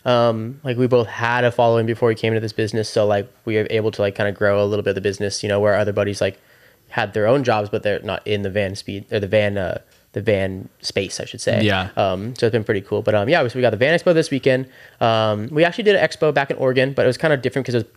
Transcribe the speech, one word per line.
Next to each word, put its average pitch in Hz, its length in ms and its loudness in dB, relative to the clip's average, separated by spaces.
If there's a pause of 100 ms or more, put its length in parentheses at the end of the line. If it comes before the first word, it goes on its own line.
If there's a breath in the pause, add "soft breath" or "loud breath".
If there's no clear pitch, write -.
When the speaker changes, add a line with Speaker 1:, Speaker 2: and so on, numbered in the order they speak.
Speaker 1:
um, 117 580 0
like, 123 140 -4
we 127 80 4
both 120 200 4
had 120 380 -2
a 120 60 2
following 117 340 4
before 117 240 0
we 113 60 2
came 110 180 -2
into 110 80 0
this 110 140 -6
business, 107 340 -2
so, 107 180 2
like, 101 200 0 (180)
we 110 120 -2
were 107 140 0
able 110 200 0
to, 104 120 -4
like, 101 120 0
kinda 104 180 -2
grow 101 300 2
a - 20 2
little 104 180 0
bit 101 80 0
of 95 40 0
the 98 80 -6
business, 101 400 -4
you 110 60 -2
know, 101 120 2
where 104 160 4
other 104 160 0
buddies, 101 300 -2
like, 98 160 -2 (500 soft breath)
had 110 240 -4
their 107 140 0
own 131 180 2
jobs, 107 240 0
but 104 140 -4
they're 101 200 -2
not - 240 -6
in 104 160 -2
the 101 80 -4
van 98 240 -2
speed 101 380 -10
or 113 80 0
the 101 60 -2
van, 101 320 2
uh, 87 200 -4 (340 soft breath)
the - 100 -6
van 95 460 -2 (120)
space, - 400 -6
I - 60 -10
should - 160 -14
say. 104 200 0
Speaker 2:
Yeah. 95 340 0
Speaker 1:
Um, 101 400 -2
so 123 100 0
it's 107 60 0
been 110 120 0
pretty 104 160 -2
cool. 101 220 -4
But, 107 120 0
um, 104 140 0
yeah, 156 180 2
so 113 100 -4
we 127 40 -4
got 120 100 4
the 107 60 0
Van 139 200 4
Expo 175 160 2
this 160 160 2
weekend. 131 380 0 (340 loud breath)
Um, 110 520 2
we 156 100 2
actually 175 220 0
did 202 100 6
an 180 100 2
expo 156 300 0
back 143 160 0
in - 60 -6
Oregon, 131 380 2
but 131 100 2
it - 20 4
was 123 100 2
kinda 156 200 2
different 131 300 -2
'cause 120 100 0
it - 20 2
was 110 60 0 (120)